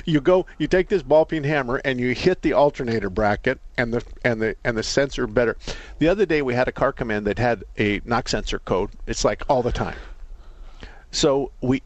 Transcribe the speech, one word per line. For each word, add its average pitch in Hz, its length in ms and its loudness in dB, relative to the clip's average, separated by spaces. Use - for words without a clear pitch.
you 147 160 2
go, 180 240 4
you 151 80 -2
take 180 220 2
this 190 120 2
ball 151 240 6
peen 156 180 -4
hammer 139 400 0
and 131 160 0
you 123 140 2
hit 180 300 0
the 151 100 2
alternator 113 560 2
bracket 104 500 0
and 117 160 0
the, 120 100 -2
and 117 180 2
the, 110 220 -2
and 120 140 -2
the 110 60 -2
sensor 135 440 0
better. 113 300 2
The 156 100 4
other 202 180 2
day 156 160 2
we 127 100 -2
had 127 140 2
a 127 40 -4
car 135 220 0
come 123 160 -4
in 104 140 0
that 104 160 0
had 117 240 0
a 104 260 2
knock 117 240 -2
sensor 107 300 -4
code. 101 320 -2
It's 113 180 -2
like 107 240 0
all 160 140 4
the 165 80 -2
time. 82 260 -4
So 139 400 2
we, 131 240 0